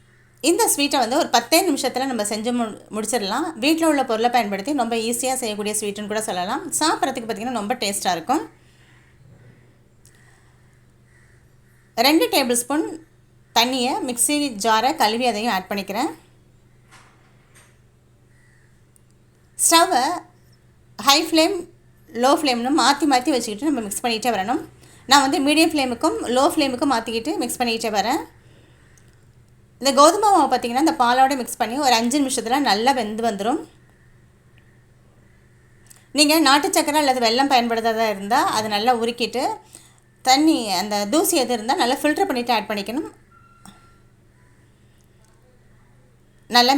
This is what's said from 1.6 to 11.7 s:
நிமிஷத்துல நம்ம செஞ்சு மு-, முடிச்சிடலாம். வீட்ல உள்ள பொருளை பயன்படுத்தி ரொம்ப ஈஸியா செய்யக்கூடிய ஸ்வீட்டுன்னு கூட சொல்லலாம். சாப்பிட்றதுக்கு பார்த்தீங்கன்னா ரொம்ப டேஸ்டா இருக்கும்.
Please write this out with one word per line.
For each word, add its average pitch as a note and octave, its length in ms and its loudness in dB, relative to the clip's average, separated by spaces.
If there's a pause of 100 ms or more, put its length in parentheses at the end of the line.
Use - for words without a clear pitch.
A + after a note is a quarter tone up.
நிமிஷத்துல C4+ 440 -2
நம்ம A3+ 200 -4
செஞ்சு A3 280 -4
மு-, A3 200 -4 (180)
முடிச்சிடலாம். A3 500 -4 (180)
வீட்ல D#4+ 280 2
உள்ள C#4 180 0
பொருளை A3+ 260 0
பயன்படுத்தி G3+ 440 -2
ரொம்ப A#3 160 -2 (140)
ஈஸியா B3+ 320 -2
செய்யக்கூடிய G#3 380 -6
ஸ்வீட்டுன்னு G#3 320 -8
கூட G#3+ 160 -2
சொல்லலாம். G#3 360 -4 (160)
சாப்பிட்றதுக்கு C#4 480 -2
பார்த்தீங்கன்னா A3+ 340 -6
ரொம்ப G#3+ 200 -4
டேஸ்டா G3 340 -2
இருக்கும். E3 260 -2 (3500)